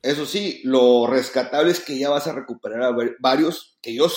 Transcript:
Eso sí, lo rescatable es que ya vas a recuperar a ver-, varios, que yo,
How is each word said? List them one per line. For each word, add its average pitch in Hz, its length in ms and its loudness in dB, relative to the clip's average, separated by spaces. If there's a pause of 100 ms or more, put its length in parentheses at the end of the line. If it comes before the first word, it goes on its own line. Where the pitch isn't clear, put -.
Eso 143 240 -2
sí, 196 380 -6
lo 123 420 4
rescatable 131 640 0
es 170 100 -2
que 143 180 -10
ya 139 120 -2
vas 143 160 -2
a 156 80 -6
recuperar 117 480 -8
a 123 100 2
ver-, 117 280 -2
varios, 151 600 0
que 113 140 -10
yo, 151 220 2